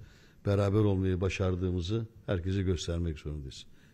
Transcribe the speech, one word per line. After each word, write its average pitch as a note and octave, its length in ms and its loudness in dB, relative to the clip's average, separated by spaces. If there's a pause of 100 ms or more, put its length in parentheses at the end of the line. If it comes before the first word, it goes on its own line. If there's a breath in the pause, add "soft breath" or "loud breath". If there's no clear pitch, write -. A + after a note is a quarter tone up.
(460 loud breath)
beraber G2+ 320 4
olmayı F#2+ 420 2
başardığımızı F#2 840 0 (200)
herkese F#2+ 360 0
göstermek E2+ 560 -2
zorundayız. D2 480 -10 (280 soft breath)